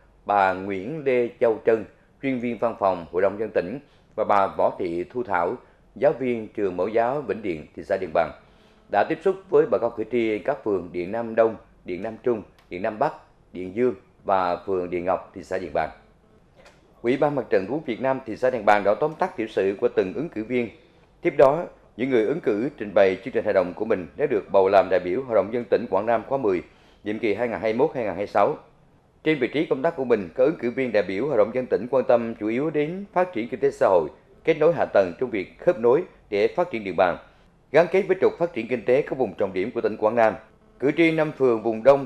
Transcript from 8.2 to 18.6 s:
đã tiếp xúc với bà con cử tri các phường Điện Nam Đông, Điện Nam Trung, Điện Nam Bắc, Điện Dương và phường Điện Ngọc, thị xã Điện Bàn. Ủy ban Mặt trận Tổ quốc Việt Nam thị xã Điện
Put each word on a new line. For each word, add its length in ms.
đã 180
tiếp 140
xúc 120
với 220
bà 60
con 200
cử 140
tri 280
các 240
phường 280
Điện 200
Nam 240
Đông, 200
Điện 180
Nam 200
Trung, 200
Điện 120
Nam 180
Bắc, 140
Điện 220
Dương 200
và 320
phường 240
Điện 160
Ngọc, 300
thị 80
xã 140
Điện 160
Bàn. 160
Ủy 160
ban 180
Mặt 140
trận 180
Tổ 60
quốc 120
Việt 160
Nam 240
thị 100
xã 140
Điện 160